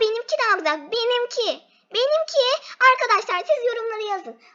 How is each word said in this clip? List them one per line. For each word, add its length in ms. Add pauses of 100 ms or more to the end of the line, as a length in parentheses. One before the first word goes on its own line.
benimki 340 (120)
daha 100
güzel. 340
Benimki. 720 (300)
Benimki. 520 (460)
Arkadaşlar 480
siz 260
yorumları 360
yazın. 400 (140)